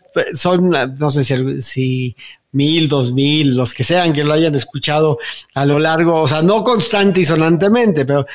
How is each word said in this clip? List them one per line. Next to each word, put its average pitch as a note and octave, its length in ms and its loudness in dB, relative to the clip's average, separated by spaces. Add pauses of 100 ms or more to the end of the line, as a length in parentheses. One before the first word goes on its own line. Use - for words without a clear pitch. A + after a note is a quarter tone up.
(340)
son, F3+ 360 0
no C#3 400 -2
sé C#3 140 0
si, C3+ 360 -2
si B2+ 560 -4 (360)
mil, D3+ 360 0
dos C3+ 240 0
mil, C#3 440 2
los B2 180 -2
que - 80 -4
sean E3+ 300 0
que D3 100 -2
lo D3 100 0
hayan D#3 220 2
escuchado D3+ 640 -2 (360)
a C#3 100 -2
lo C#3+ 140 2
largo, D#3+ 420 2
o D#3 80 0
sea, D#3 140 -2
no G3+ 200 2
constante G3+ 580 0
y F3+ 40 4
sonantemente, E3 800 2
pero, C#3 300 0